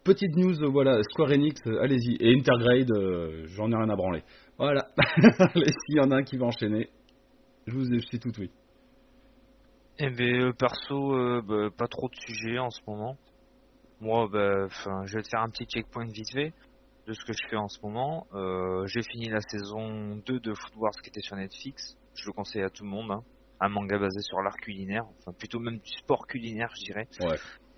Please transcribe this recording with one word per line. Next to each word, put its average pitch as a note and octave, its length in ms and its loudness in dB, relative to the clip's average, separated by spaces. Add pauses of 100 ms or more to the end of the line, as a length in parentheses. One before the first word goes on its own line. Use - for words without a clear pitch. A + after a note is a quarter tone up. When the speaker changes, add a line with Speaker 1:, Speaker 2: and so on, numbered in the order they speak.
Speaker 1:
petite F#3+ 320 4
news, F3+ 260 4
euh, D3 80 2
voilà, C3+ 320 6
Square C#3+ 300 2
Enix, D3 340 4
euh, A2 160 0
allez-y. B2 380 2
Et A#2 140 8
Intergrade, B2 580 4
euh, F2 560 0
j'en G#2 220 -2
ai A2+ 60 2
rien A2 140 2
à G2+ 60 2
branler. F2+ 260 0 (340)
Voilà. C#3 400 0
<laughs> - 420 8 (160)
Allez, D#3+ 120 4 (180)
s'il C#3+ 120 0
y D3 40 8
en C#3 100 6
a C3+ 60 4
un C3+ 60 4
qui C3+ 160 -6
va B2 80 2
enchaîner, A2+ 420 0 (800)
je A2+ 80 -6
vous B2+ 180 0
ai, A#2+ 60 4
je - 80 -2
suis A#2+ 140 -6
tout A#2 180 -6
oui. F#2 120 -8 (1500)
Speaker 2:
Eh D3 120 0
ben, B2 320 2
euh, B2+ 100 2
perso, C#3 640 0
euh, B2 320 0
bah, G#2+ 300 0
pas A#2+ 120 -2
trop - 200 -6
de - 80 -14
sujets A2+ 420 -8
en B2+ 120 -4
ce - 160 -12
moment. G#2+ 300 -10 (840)
Moi, A2 320 2
bah, G2 360 2
'fin, F#2+ 380 -8
je G2+ 100 -8
vais A2 60 -4
te - 60 -20
faire A2+ 140 -2
un A2+ 80 -2
petit A#2 160 -10
checkpoint A#2 400 -8
vite G#2+ 260 -12
fait D3 200 -4 (540)
de A2 60 -8
ce - 120 -12
que A#2 80 -8
je - 180 -8
fais A2+ 60 -4
en G#2 120 -4
ce - 140 -16
moment. B2 500 -6
Euh, F#2 540 -4
j'ai A#2 160 -4
fini A#2 260 -10
la A2 120 -2
saison G#2+ 840 -8
deux B2+ 160 -4
de A2+ 140 -6
Food - 220 -14
Wars G#2+ 260 -2
qui - 60 -18
était - 120 -12
sur G2 160 -10
Netflix. - 600 -12 (180)
Je - 120 -16
le - 60 -6
conseille G#2 300 -6
à F#2+ 80 -2
tout - 140 -14
le G#2 60 -10
monde, G#2 200 -8
hein. G#2 120 -6 (420)
Un G2+ 40 4
manga G2+ 280 0
basé G2 260 0
sur F#2+ 180 -6
l'art G2 160 -2
culinaire, G2 480 -6 (160)
enfin F2+ 180 -14
plutôt - 220 -10
même A#2 180 -8
du - 120 -18 (100)
sport - 260 -2
culinaire, A2+ 500 -6
je - 80 -14
dirais. G#2 220 -8 (140)
Speaker 1:
Ouais. D#2+ 180 0 (400)